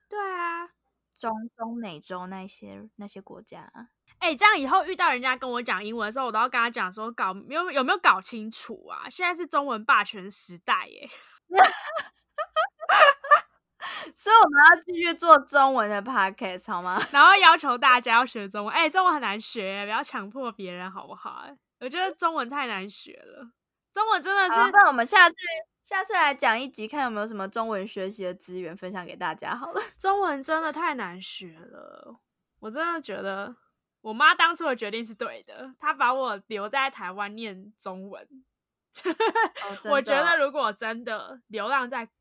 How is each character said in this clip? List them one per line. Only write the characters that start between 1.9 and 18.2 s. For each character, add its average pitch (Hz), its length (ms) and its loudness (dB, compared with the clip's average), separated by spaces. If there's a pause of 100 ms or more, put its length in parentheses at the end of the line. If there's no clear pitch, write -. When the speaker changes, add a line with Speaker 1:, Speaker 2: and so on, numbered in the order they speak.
Speaker 2:
洲 180 280 -12
那 190 180 -14
些， 202 500 -20
那 202 120 -16
些 196 140 -20
国 - 200 -20
家。 - 300 -20 (480)
Speaker 1:
诶， 339 160 0
这 294 80 -4
样 415 140 6
以 277 80 -2
后 330 200 2
遇 359 100 -6
到 359 160 2
人 247 100 -2
家 254 160 -2
跟 254 120 -10
我 240 120 -4
讲 214 220 -6
英 214 120 -8
文 214 120 -4
的 220 40 -8
时 247 80 -8
候， 262 60 -2
我 233 60 -4
都 214 80 -2
要 247 100 2
跟 254 80 -4
他 233 120 0
讲 202 220 -6
说 220 220 -10
，“搞， 196 200 -4 (140)
有， 339 240 -4
有 269 120 0
没 302 100 0
有 392 60 -4
搞 196 200 4
清 220 300 -12
楚 - 380 -14
啊？ - 220 -12
现 359 160 -6
在 349 100 -2
是 339 100 -8
中 285 200 -2
文 226 200 -6
霸 220 180 4
权 190 260 -12
时 - 280 -14
代 - 300 -2
耶。” - 200 -20 (420)
Speaker 2:
<laughs> - 2750 0
所 - 180 0
以 - 20 12
我 403 140 10
们 285 200 6
要 339 120 8
继 349 200 -6
续 339 120 0
做 330 260 8
中 269 360 2
文 214 140 0
的 208 120 -2
podcast， 196 680 -4
好 180 100 -6
吗？ 180 240 -2
<laughs> - 60 -12
Speaker 1:
然 285 120 8
后 370 120 12
要 349 200 8
求 277 220 0
大 247 240 6
家 233 140 2
要 247 100 6